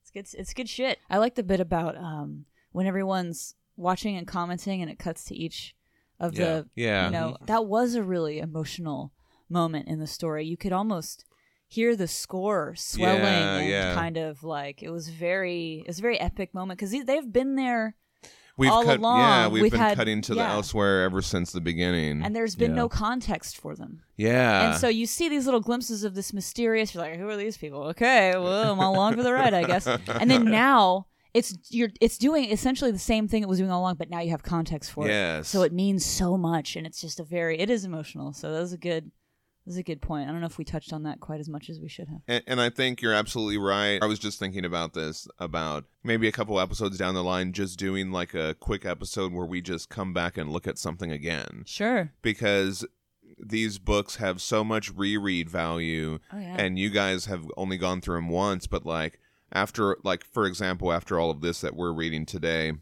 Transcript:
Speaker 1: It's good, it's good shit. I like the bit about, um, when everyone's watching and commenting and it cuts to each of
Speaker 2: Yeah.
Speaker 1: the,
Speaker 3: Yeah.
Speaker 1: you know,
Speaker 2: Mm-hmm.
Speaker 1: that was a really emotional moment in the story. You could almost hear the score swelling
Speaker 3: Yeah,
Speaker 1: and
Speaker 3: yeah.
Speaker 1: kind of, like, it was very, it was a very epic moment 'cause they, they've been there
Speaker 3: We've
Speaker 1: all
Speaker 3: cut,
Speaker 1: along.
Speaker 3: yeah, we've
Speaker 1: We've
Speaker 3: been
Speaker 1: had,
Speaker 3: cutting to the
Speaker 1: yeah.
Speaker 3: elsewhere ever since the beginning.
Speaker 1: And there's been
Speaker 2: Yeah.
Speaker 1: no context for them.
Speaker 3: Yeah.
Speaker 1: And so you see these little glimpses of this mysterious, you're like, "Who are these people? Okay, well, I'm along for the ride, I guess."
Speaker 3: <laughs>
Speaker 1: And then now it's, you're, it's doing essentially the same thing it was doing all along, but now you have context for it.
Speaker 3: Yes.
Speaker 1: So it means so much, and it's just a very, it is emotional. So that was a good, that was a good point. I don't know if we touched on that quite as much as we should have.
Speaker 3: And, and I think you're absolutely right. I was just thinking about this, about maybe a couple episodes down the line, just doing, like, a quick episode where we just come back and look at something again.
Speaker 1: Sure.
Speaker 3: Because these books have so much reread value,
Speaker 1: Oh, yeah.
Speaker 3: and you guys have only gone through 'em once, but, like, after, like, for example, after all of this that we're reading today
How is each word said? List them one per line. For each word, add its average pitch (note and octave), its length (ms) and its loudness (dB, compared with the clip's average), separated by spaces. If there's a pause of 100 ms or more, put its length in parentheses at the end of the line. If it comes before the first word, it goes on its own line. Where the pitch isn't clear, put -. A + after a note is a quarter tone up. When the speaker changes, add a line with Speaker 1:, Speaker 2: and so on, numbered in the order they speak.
Speaker 1:
It's - 100 -20
good, - 280 -14
it's F#3 140 -10
good B3 160 -6
shit. B3+ 300 -2 (100)
I F#3+ 80 2
like A#3 180 4
the A#3+ 80 -2
bit F#3 160 2
about, E3+ 380 -2
um, D3 480 -10 (260)
when F#3 160 0
everyone's F#3 640 -2 (220)
watching F#3 400 -2
and F3 100 -6
commenting F3+ 560 -4
and E3 80 -6
it - 80 -14
cuts - 280 -8
to - 100 -12
each - 400 -10 (460)
of E3+ 140 -4
Speaker 2:
Yeah. - 100 2
Speaker 1:
the, D#3+ 300 -2
Speaker 3:
Yeah. G#2+ 320 2
Speaker 1:
you F2 40 0
know, E2 220 -2
Speaker 2:
Mm-hmm. - 140 -16
Speaker 1:
that A3+ 180 2
was A#3 300 2
a A#3 80 0
really E3 360 -2
emotional D#3 720 -8 (380)
moment E3 400 -2
in D#3 100 -4
the D#3 80 -6
story. D#3 380 -6
You E3 100 -6
could F#3 160 -6
almost F#3 540 -4 (440)
hear A#3 280 2
the F#3 100 0
score F#3 680 -2
swelling - 460 2
Speaker 3:
Yeah, G2 340 2
Speaker 1:
and F#2 120 0
Speaker 3:
yeah. F#2+ 240 2
Speaker 1:
kind E3 220 -2
of, D#3 260 -6
like, C#3+ 400 -8
it D#3+ 80 -12
was E3 200 -8
very, E3+ 720 -2
it - 60 -12
was F3 120 -8
a - 20 -6
very A#3 160 0
epic F3+ 360 -4
moment F#3 260 -8
'cause G3 120 -4
they, C4+ 100 -2
they've C4+ 280 0
been C4 260 2
there A#3+ 380 0 (640)
Speaker 3:
We've C3+ 160 6
Speaker 1:
all A3+ 140 6
Speaker 3:
cut, C3+ 140 6
Speaker 1:
along. A#3 200 6
Speaker 3:
yeah, G#3 300 8
we've G#2+ 140 4
Speaker 1:
We've G#3+ 100 6
Speaker 3:
been A#2 80 4
Speaker 1:
had, G#3+ 160 4
Speaker 3:
cutting A2 240 2
to A2 120 -2
the A2 60 2
Speaker 1:
yeah. A2 140 0
Speaker 3:
elsewhere G2 500 4
ever F#2 180 2
since F2+ 300 0
the F#2 80 -4
beginning. E2 640 0
Speaker 1:
And G#3 100 -2
there's A3+ 220 -2
been A#3+ 160 2
Speaker 2:
Yeah. A#3+ 60 0
Speaker 1:
no A#3+ 120 0
context A3 680 -2
for D3+ 180 -12
them. D#3+ 260 -16 (140)
Speaker 3:
Yeah. A2 560 4
Speaker 1:
And D#2+ 80 2
so B3 80 4
you A#3 180 2
see E4 220 -2
these D4 180 0
little B3+ 140 4
glimpses A3+ 460 -2
of G3 100 -4
this F#3+ 160 -6
mysterious, A3 640 0
you're E3+ 80 -6
like, D#3+ 160 -8
"Who G3 100 -6
are G#3+ 60 -6
these G#3 220 -6
people? C#3+ 320 -10
Okay, A3 460 6
well, F#3+ 360 2
I'm G3 80 0
along F#3+ 360 4
for A#3+ 80 0
the B3 100 4
ride, B3+ 200 4
I F3 120 4
guess." F3+ 220 2
Speaker 3:
<laughs> - 200 0 (140)
Speaker 1:
And A#3+ 100 6
then B3 140 6
now G#3+ 640 6 (260)
it's, A#3 200 2 (160)
you're, A#3 200 2 (100)
it's A3 180 4
doing C#4 320 4
essentially B3+ 420 2
the G3 60 -2
same G#3+ 300 0
thing G#3+ 160 2
it G3 60 -4
was F#3 100 4
doing F#3+ 120 2
all F3+ 100 0
along, F#3 140 0
but D#3+ 140 -8
now E3+ 120 -6
you E3+ 100 0
have D#3 100 -2
context D#3+ 500 -2
for - 140 -4
it. A2 60 2
Speaker 3:
Yes. E2+ 380 0
Speaker 1:
So F#3+ 140 4
it D#3+ 100 4
means F#3+ 320 2
so F#3 320 2
much, E3 400 -2
and D#3+ 100 -10
it's - 140 -12
just D#3+ 180 -10
a E3+ 60 -10
very, E3 340 -2
it G3 100 0
is A#3 140 2
emotional. D#3 500 -8
So D#3 200 -10
that D#3+ 60 -2
was F3 140 -4
a F3+ 40 -10
good, E3 280 -4
that - 680 -20
was F3 60 -6
a F3+ 60 -4
good D#3+ 180 -6
point. D3 280 -4
I - 20 -6
don't E3 80 -6
know E3+ 80 -4
if D#3+ 100 -10
we E3 60 -8
touched - 300 -8
on D#3 100 -8
that D3+ 160 -8
quite D#3 220 -10
as D3 80 -10
much D3+ 200 -10
as E3 100 -12
we D#3 100 -12
should E3+ 180 -14
have. D#3 200 -14
Speaker 3:
And, A#2+ 200 0
and B2+ 140 2
I A#2+ 100 4
think B2+ 320 -2
you're A2+ 100 4
absolutely G#2+ 460 0
right. G2+ 420 2
I G#2 60 4
was G#2+ 100 0
just G#2 220 -6
thinking F#2+ 260 -4
about E2+ 280 -4
this, D#2+ 340 -6 (100)
about D#2 460 -4 (200)
maybe A2+ 240 2
a G#2+ 40 4
couple G#2 280 -2
episodes F#2+ 380 -2
down F#2 160 0
the F#2 100 -2
line, F#2 300 0
just F#2 240 -4
doing, F#2+ 340 -2
like, F2+ 220 -4
a D#2 260 -2
quick - 260 -4
episode F#2 480 -4
where F2 120 -4
we F2+ 160 -4
just F2 280 -8
come F#2+ 240 -6
back F2 240 -4
and D2+ 140 -6
look E2 140 -6
at D2 140 -6
something F2 320 -8
again. D2 560 -8
Speaker 1:
Sure. G3+ 460 -2 (100)
Speaker 3:
Because G2+ 600 0 (560)
these G#2+ 380 -2
books G2+ 380 0
have F#2 260 -2
so A2 220 0
much A2 320 -2
reread G2 540 0
value, E2 680 -2 (160)
Speaker 1:
Oh, - 60 -10
yeah. F3+ 180 -10
Speaker 3:
and F#2 220 0
you G2 100 0
guys G2 360 2
have F2+ 200 -8 (120)
only F#2+ 200 -4
gone F#2 240 -2
through F2 160 -4
'em E2+ 120 -4
once, F#2 380 0
but, - 180 -4
like, E2 340 -4 (320)
after, G2 520 0
like, F#2 220 -2
for A2 200 0
example, F#2 460 -2
after E2+ 280 0
all E2 120 2
of D2 100 -6
this E2+ 200 -2
that D2+ 140 -4
we're F2 180 -2
reading D#2+ 320 -2
today D#2+ 560 -2